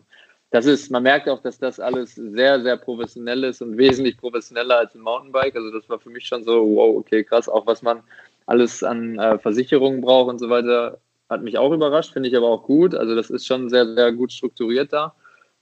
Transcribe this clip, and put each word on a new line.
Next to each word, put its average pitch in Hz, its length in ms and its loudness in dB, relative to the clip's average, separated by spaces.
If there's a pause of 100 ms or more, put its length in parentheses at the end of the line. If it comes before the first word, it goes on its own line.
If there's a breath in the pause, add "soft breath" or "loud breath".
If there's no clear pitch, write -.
(520 soft breath)
das 120 140 0
ist, 143 260 0
man 123 120 0
merkt 139 260 2
auch, 131 120 -4
dass 123 160 -10
das 131 220 -6
alles 123 360 -6
sehr, 120 460 0
sehr 123 140 -2
professionell 120 680 -6
ist 127 160 -6
und 113 160 -8
wesentlich 127 400 4
professioneller 120 600 -2
als 113 140 -2
ein 117 80 -20
Mountainbike. 131 540 -4
Also 110 160 -8
das 110 160 -12
war 113 120 -8
für - 100 -20
mich 120 180 -16
schon 123 160 -6
so, 117 220 2 (100)
wow, 113 220 4
okay, 107 260 0
krass, 117 240 0
auch 110 180 0
was 113 160 -2
man 117 200 -2 (440 soft breath)
alles 117 380 2
an, 113 360 -6
äh, 110 180 2
Versicherungen 127 640 0
braucht 127 260 4
und 123 120 -6
so 120 100 -6
weiter, 120 480 0 (320)
hat 113 140 -6
mich 110 140 -6
auch 135 140 2
überrascht, 156 400 0
finde 135 160 -4
ich 123 80 0
aber 117 120 4
auch 113 160 0
gut. 165 300 2
Also 113 220 -2
das 113 140 -2
ist 123 160 -8
schon 127 240 -4
sehr, 120 240 2
sehr 120 180 2
gut 123 220 -4
strukturiert 123 580 -4
da. 151 220 -4 (480 soft breath)